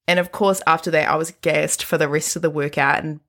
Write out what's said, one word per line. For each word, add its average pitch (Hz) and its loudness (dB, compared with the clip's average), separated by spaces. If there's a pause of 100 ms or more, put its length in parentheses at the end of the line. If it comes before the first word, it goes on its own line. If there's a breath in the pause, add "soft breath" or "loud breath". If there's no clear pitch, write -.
And 175 2
of 175 -2
course, 196 2
after 165 0
that, 156 2
I 156 2
was 165 -2 (100)
gassed 151 0
for - -2
the 156 2
rest 147 -2
of 165 -6
the 165 2
workout 143 0
and 156 -6